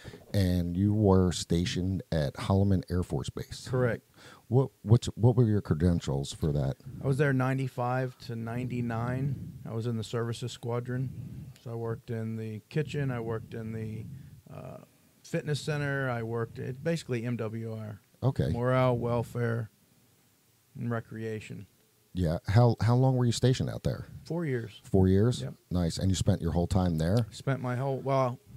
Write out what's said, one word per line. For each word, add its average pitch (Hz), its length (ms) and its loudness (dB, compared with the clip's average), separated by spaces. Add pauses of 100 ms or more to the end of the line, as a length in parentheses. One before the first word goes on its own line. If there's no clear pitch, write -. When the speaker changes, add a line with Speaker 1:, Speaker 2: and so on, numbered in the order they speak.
(320)
Speaker 1:
And 90 440 2
you 104 180 4
were 95 380 6
stationed 90 680 0 (100)
at 76 220 0
Holloman 98 540 4
Air 87 140 0
Force 71 280 -4
Base. - 380 -10
Speaker 2:
Correct. 123 380 -2 (400)
Speaker 1:
What, 127 240 2 (120)
what's, 107 260 6
what 110 280 4
were 123 80 8
your 107 160 4
credentials 80 720 2
for 78 200 0
that? 67 240 0 (260)
Speaker 2:
I - 40 -2
was 135 120 0
there 143 140 4
ninety-five 127 840 -2 (100)
to 120 100 -8
ninety-nine. 120 1160 -4 (160)
I 110 60 -8
was 113 120 -4
in 120 100 -2
the 110 80 -4
services 117 480 -4
squadron. 123 580 -6 (520)
So 117 100 -12
I - 20 -8
worked 117 360 -6
in 113 260 -6
the 110 320 -8
kitchen. 147 420 -4
I 120 100 -4
worked 113 340 -6
in 113 180 -8
the, 110 340 -8 (460)
uh, - 260 -14 (440)
fitness - 380 -4
center. 139 500 -2
I 117 140 -4
worked 117 340 -4
at 127 240 -8
basically 151 420 -2
M 123 120 -2
W 113 400 -6
R. 107 240 -10 (220)
Speaker 1:
Okay. - 280 2
Speaker 2:
Morale, 127 460 4
welfare, 117 720 -2 (1080)
and 120 120 -4
recreation. 110 760 -8 (460)
Speaker 1:
Yeah. 85 260 2 (100)
How, 117 320 6
how 120 160 4
long 131 180 4
were 123 120 2
you 120 40 2
stationed 117 400 2
out 113 140 -6
there? - 240 -4 (160)
Speaker 2:
Four 170 200 -4
years. 120 380 -6
Speaker 1:
Four 95 240 4
years? 107 360 4
Speaker 2:
Yep. 131 120 -8 (160)
Speaker 1:
Nice. 85 280 0
And 95 120 0
you 92 60 2
spent 92 260 0
your 82 80 0
whole 85 160 2
time 90 300 2
there? 95 340 0
Speaker 2:
Spent - 320 -4
my 123 140 -4
whole, 135 220 -2
well, 131 420 0 (160)